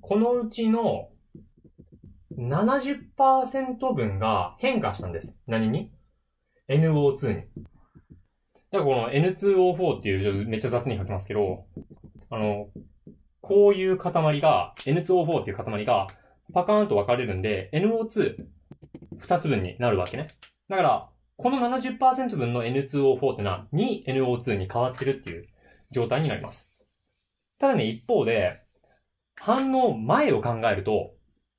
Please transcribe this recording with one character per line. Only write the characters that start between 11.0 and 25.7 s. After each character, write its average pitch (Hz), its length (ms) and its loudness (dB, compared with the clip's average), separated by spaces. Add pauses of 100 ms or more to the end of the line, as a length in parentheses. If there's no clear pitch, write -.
き 104 60 -8
ま 98 100 -4
す - 60 -16
け 104 80 -8
ど、 95 320 -2 (640)
あ 113 80 -6
の、 104 300 -4 (680)
こ 202 280 6
う 202 80 6
い 185 100 -2
う 185 140 0
塊 156 420 0
が、 127 320 2 (140)
エ 139 80 2
ヌ 175 80 0
ツ 185 100 2
ー - 20 6
オ 175 80 4
ー - 40 -2
フ 165 60 0
ォ 139 40 0
ー - 60 0
っ - 20 -12
て 101 60 -6
い - 20 -10
う - 40 -10
塊 107 280 -6
が、 104 220 2 (480)
パ 180 80 2
カ 208 100 2
ー 208 120 4
ン - 20 0
と 110 80 2
分 101 100 2
か 123 100 2
れ 123 120 -2
る 98 80 -4
ん 92 80 -4
で、 101 280 -2
エ 156 100 0
ヌ 220 140 2
オ 226 60 -2
ー 220 60 -6
ツ - 320 -2
ー、 - 800 -20
二 180 180 0
つ 175 100 -4
分 113 140 0
に 90 160 -6
な 120 140 0
る 95 80 2
わ 90 80 -2
け 120 100 -10
ね。 151 80 -8 (440)
だ 190 80 -2
か 185 40 2
ら、 123 280 0 (280)
こ 247 140 0
の 269 80 0
七 247 220 -2
十 262 120 -6
パ 262 160 4
ー 254 60 4
セ 262 100 -2
ン 240 40 -4
ト 214 60 -6
分 120 160 -2
の 120 120 -2
エ 117 80 -2
ヌ 139 120 0
ツ 143 140 -6
ー 139 100 4
オ 131 80 6
ー 127 40 -4
フ 139 80 0
ォ - 20 2
ー 127 40 0
っ - 40 -10
て 104 60 -4
の 98 80 -2
は、 92 200 -8
二 214 380 0
エ 131 40 -4
ヌ 135 100 2
オ 123 120 2
ー 120 60 -6
ツ - 80 -6
ー 104 80 0
に 95 100 -4
変 117 140 -2
わ 127 100 0
っ - 60 -18
て 127 80 -8
る 135 140 0
っ - 20 -18
て - 80 -12
い 82 100 -12
う - 80 -20 (440)